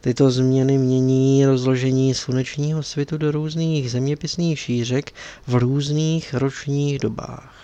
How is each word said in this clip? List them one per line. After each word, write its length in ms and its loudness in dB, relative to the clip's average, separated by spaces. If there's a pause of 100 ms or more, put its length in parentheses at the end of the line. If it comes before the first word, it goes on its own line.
Tyto 300 2
změny 460 4
mění 680 4
rozložení 680 2
slunečního 720 -4
svitu 340 -6
do 140 0
různých 600 -2
zeměpisných 680 -2
šířek 520 -2 (360)
v 80 0
různých 800 0
ročních 680 -2
dobách. 540 -8 (100)